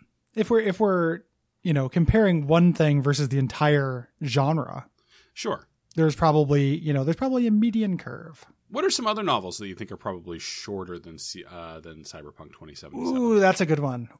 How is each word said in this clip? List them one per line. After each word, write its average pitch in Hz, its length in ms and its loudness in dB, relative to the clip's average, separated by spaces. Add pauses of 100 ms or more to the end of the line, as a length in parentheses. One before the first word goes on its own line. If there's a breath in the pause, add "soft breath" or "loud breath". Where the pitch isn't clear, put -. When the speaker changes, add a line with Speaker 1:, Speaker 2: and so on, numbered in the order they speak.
(340)
Speaker 1:
if 220 160 -2
we're, 226 100 4
if 208 200 -2
we're, 175 400 0 (420)
you 170 120 -2
know, 135 140 0
comparing 175 580 4
one 170 260 6
thing 147 300 4
versus 143 260 2
the 135 100 0
entire 139 720 0 (160)
genre, 135 640 -2 (480 soft breath)
Speaker 2:
Sure. - 340 -8 (260)
Speaker 1:
there's 160 220 2
probably, 143 640 4
you 156 160 -4
know, 135 100 0
there's 160 120 0
probably 254 300 0
a 220 40 2
median 214 480 2
curve. - 480 -16 (240)
Speaker 2:
What 285 140 -4
are 381 60 2
some 240 160 -2
other 214 160 -2
novels 107 360 -2
that 104 100 -10
you 95 60 -10
think 98 180 -12
are 95 40 -14
probably 87 420 -10
shorter 90 600 -10
than 82 200 -18
C-, - 320 -14
uh, 85 300 -14
than 78 240 -18
Cyberpunk 73 480 -20
twenty 78 220 -20
seventy-seven? 254 460 -6
Speaker 1:
Ooh, 226 200 4
that's 190 200 4
a 180 60 0
good 151 140 2
one. 127 280 -4 (120)